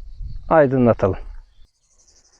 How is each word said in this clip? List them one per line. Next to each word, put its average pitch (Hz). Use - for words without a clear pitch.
aydınlatalım. 123